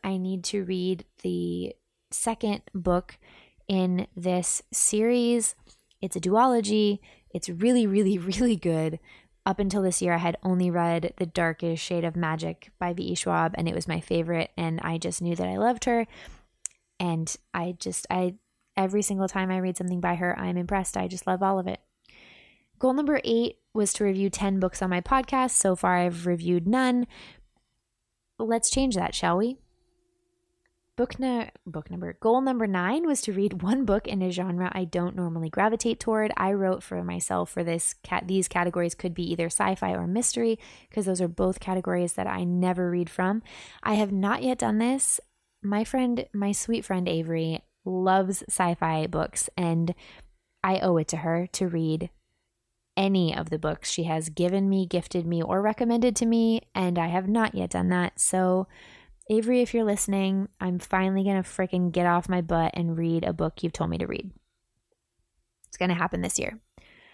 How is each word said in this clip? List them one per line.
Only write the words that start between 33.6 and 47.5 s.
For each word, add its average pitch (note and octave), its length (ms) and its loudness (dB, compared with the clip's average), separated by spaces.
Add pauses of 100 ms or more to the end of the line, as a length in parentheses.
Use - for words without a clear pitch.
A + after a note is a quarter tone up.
one A#3+ 240 2
book G#3 200 2
in G3 140 -2
a F#3 100 0
genre F3+ 440 -2
I F#3 100 -2
don't F3 320 -2
normally E3 320 -2
gravitate A3 500 2
toward. G#3+ 380 0
I F#3+ 160 0
wrote F#3 300 0
for F3 200 -6
myself F3 460 -2
for F3 160 -4
this E3+ 380 -2
cat-, F3+ 260 -4
these F#3+ 200 0
categories F3 460 0
could F3 200 -6
be F3 180 -4
either E3+ 140 -2
sci-fi F#3+ 460 -2
or F3 140 -4
mystery, A3+ 520 0 (320)
'cause G3+ 160 -4
those F#3 160 0
are F3 60 0
both F#3 300 0
categories F3+ 560 -2
that F#3+ 120 -4
I F3+ 180 -4
never F3+ 460 0
read F3 180 0
from. G3 340 -2 (400)
I G#3+ 120 -2
have G#3 180 0
not G3+ 300 0
yet B3+ 160 -2
done G#3+ 180 0
this. B3 440 0 (420)
My G3+ 220 0
friend, B3 500 -2
my G3+ 180 0
sweet A3+ 320 -2
friend F3+ 240 -2
Avery, E3 540 -2 (200)